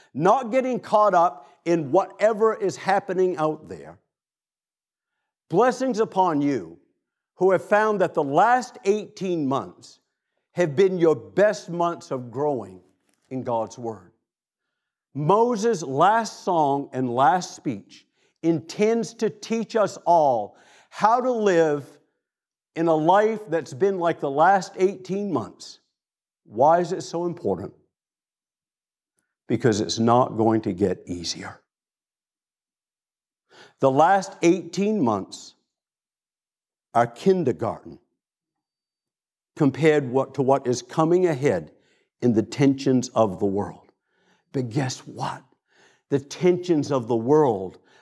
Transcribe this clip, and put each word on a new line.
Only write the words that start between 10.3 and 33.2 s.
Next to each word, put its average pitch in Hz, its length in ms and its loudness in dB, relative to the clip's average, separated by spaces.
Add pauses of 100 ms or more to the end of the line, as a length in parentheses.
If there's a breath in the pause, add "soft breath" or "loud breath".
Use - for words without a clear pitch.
have 170 240 -2
been 185 220 2
your 160 180 4
best 202 540 -2
months 170 420 -4
of 123 180 -8
growing 117 520 -4 (480)
in 131 120 -8
God's 113 380 -6
Word. 104 320 -10 (1000)
Moses' 208 680 0
last 185 640 0
song 143 480 0
and 127 220 -4
last 160 420 0
speech - 500 -12 (380)
intends 208 680 -2
to 214 160 -4
teach - 480 -6
us 202 280 -2
all 139 520 2 (320 soft breath)
how 226 320 2
to 254 100 -2
live 165 540 2 (920)
in 170 100 0
a 160 80 4
life 208 540 2
that's 151 240 -6
been 190 260 -2
like 170 220 -2
the 147 100 -4
last 180 460 2
eighteen 196 560 -2
months. - 460 -8 (640)
Why 151 340 2
is 175 140 -4
it 160 80 -8
so 170 240 -8
important? 98 480 -6 (1700)
Because 113 340 0
it's - 180 -6
not 117 380 2
going 110 240 2
to 110 100 -6
get 92 340 -2
easier. - 540 -12 (2250 soft breath)